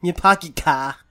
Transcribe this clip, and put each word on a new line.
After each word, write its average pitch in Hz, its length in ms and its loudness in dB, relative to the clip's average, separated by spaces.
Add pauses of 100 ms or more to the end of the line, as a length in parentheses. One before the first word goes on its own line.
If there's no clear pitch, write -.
you 175 120 -2
park 196 320 2
your 160 80 -16
car. 135 440 -2 (140)